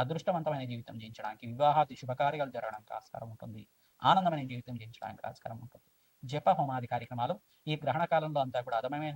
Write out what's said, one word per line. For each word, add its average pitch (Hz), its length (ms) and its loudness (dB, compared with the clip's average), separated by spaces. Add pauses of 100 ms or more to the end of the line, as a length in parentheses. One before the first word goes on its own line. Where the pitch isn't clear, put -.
అదృష్టవంతమైన 156 680 0
జీవితం 117 300 -10
జీవించడానికి, 110 500 -10
వివాహాది 147 500 4
శుభకార్యాలు 139 560 0
జరగడానికి 110 420 -8
ఆస్కారం - 340 -10
ఉంటుంది. 110 300 -12 (380)
ఆనందమైన 160 500 4
జీవితం 123 300 -8
జీవించడానికి 110 500 -10
ఆస్కారం 120 340 -12
ఉంటుంది. - 220 -20 (360)
జప 143 340 2
హోమాది 131 360 0
కార్యక్రమాలు 120 400 -2 (380)
ఈ 151 120 2
గ్రహణ 151 200 2 (100)
కాలంలో 156 320 2
అంతా 123 200 -2
కూడా 117 160 0
అధమమైన 147 340 -2